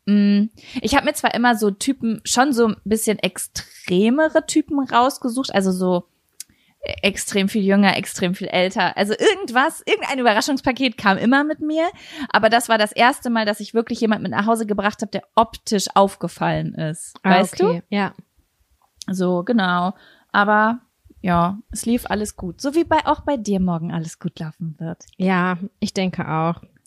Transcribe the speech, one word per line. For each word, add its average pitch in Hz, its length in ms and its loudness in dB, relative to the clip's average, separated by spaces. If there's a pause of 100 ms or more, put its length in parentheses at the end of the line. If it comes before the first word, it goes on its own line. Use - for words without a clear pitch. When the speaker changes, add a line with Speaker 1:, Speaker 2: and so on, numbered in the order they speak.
Speaker 1:
mm, 202 380 4 (360)
ich 220 160 -2
hab 277 80 2
mir 294 80 0
zwar - 220 -2
immer 240 220 2
so 208 140 0
Typen 226 540 -4
schon 269 280 2
so 233 160 4
ein 208 160 -2
bisschen 214 340 -2
extremere 254 1300 0
Typen 302 340 -2
rausgesucht, 254 760 0
also 190 180 2
so 180 320 0 (960)
extrem 196 460 0
viel 214 140 -2
jünger, 196 340 4
extrem 185 380 -4
viel 190 140 -8
älter, 185 480 0
also 202 160 0
irgendwas, 320 760 0
irgendein 311 320 -2
Überraschungspaket 247 800 0
kam 196 200 2
immer 269 280 2
mit 302 160 -6
mir, 311 240 -2 (460)
aber 220 180 4
das 233 200 2
war 226 80 4
das 214 140 2
erste 247 400 2
Mal, 220 160 0
dass 208 140 -2
ich 202 120 -14
wirklich 226 280 -2
jemand 214 220 0
mit - 100 -4
nach 190 140 0
Hause 226 200 2
gebracht 202 360 -2
hab, 214 100 -4
der 196 100 -6 (140)
optisch 220 580 0
aufgefallen 170 800 0
ist, 160 480 -8
Speaker 2:
Ah, 190 80 2 (100)
Speaker 1:
weißt 202 200 -2
Speaker 2:
okay. 170 280 0
Speaker 1:
du? - 80 -4
Speaker 2:
Ja. 196 180 -2 (960)
Speaker 1:
So, 180 340 0
genau, 185 500 0 (380)
aber 214 480 2 (400)
ja, 180 400 0 (100)
es - 160 -10
lief 233 220 0
alles 208 280 -4
gut. 180 240 -12
So 277 140 -4
wie 339 80 2
bei, 311 240 0
auch - 140 0
bei 294 160 -2
dir 202 240 -2
morgen 175 320 -2
alles 165 260 -8
gut - 220 -8
laufen 160 400 -10
wird. 165 240 -10 (120)
Speaker 2:
Ja, 185 400 0 (220)
ich - 160 -6
denke 185 340 -4
auch. 160 360 -2 (220)